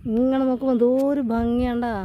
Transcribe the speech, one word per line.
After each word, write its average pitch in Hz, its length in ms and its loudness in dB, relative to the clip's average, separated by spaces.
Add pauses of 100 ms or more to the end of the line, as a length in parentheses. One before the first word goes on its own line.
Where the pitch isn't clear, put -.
(140)
ഇങ്ങനെ 262 340 2
നോക്കുമ്പോൾ 262 280 0
എന്തോ 240 120 4 (220)
ഒരു 285 140 -2 (100)
ഭംഗിയാണ്ടാ. 240 580 -2 (120)